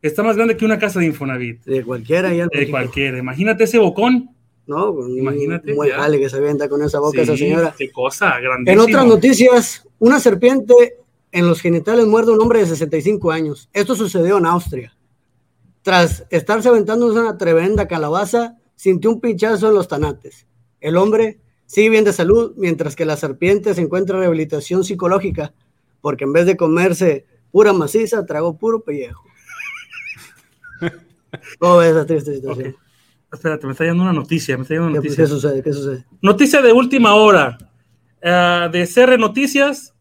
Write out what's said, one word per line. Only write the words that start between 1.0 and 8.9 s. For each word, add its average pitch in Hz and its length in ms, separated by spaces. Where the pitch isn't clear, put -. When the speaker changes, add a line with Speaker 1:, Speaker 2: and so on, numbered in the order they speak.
Speaker 1:
de 175 60
Infonavit. 131 580
Speaker 2:
De 131 220
cualquiera, 131 480
ya 170 100
en 175 60
Speaker 1:
De 143 80
Speaker 2:
México. 143 140
Speaker 1:
cualquiera. 131 460
Imagínate 165 460
ese 226 140
bocón. 233 580
Speaker 2:
No, 160 240
un 127 260
Speaker 1:
Imagínate, 143 560
Speaker 2:
buen 147 160
Speaker 1:
ya. 131 100
Speaker 2:
jale 147 200
que 135 80
se 131 80
avienta 147 320
con 143 160
esa 147 160
boca, 147 220
esa - 100
Speaker 1:
Sí, 143 140
Speaker 2:
señora. 165 320
Speaker 1:
qué 135 160
cosa, 135 460
Speaker 2:
En 120 40
Speaker 1:
grandísimo. 131 400
Speaker 2:
otras 247 220